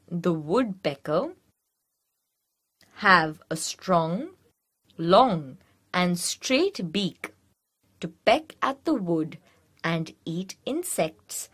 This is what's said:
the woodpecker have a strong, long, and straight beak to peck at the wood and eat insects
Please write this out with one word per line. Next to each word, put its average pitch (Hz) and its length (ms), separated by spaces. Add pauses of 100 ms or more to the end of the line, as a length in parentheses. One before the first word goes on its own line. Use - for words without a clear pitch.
the 175 240
woodpecker 170 1000 (1600)
have 170 520
a 165 80
strong, 180 720 (640)
long, 170 640 (340)
and 180 280
straight 262 720
beak 190 420 (680)
to 180 100
peck - 520
at 277 240
the 330 80
wood 165 460 (440)
and 165 300 (100)
eat 175 320 (100)
insects - 880